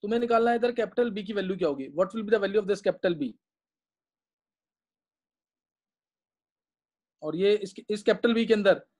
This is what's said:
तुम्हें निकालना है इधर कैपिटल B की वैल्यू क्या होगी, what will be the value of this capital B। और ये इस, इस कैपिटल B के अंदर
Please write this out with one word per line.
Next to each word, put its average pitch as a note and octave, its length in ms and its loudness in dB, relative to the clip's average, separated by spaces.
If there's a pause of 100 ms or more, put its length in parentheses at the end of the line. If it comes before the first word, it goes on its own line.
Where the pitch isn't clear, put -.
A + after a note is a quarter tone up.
तुम्हें A3 160 0
निकालना A#3 320 2
है A#3 60 0
इधर B3 160 0
कैपिटल A#3+ 400 -2
B G3 120 -8
की G#3+ 80 -8
वैल्यू F#3+ 240 -4
क्या E3+ 100 0
होगी, C3+ 240 -4
what F#3 240 -2
will A3 100 -6
be G#3 80 2
the G#3+ 80 2
value G3+ 200 0
of F#3+ 80 -8
this G3 180 -2
capital F3 300 -2
B। C3 140 -4 (4000)
और D#3 120 -6
ये G3 200 2
इस, G3+ 180 -6 (160)
इस G#3 140 -4
कैपिटल A3+ 320 2
B A3+ 120 0
के A3 60 6
अंदर G3 280 4 (180)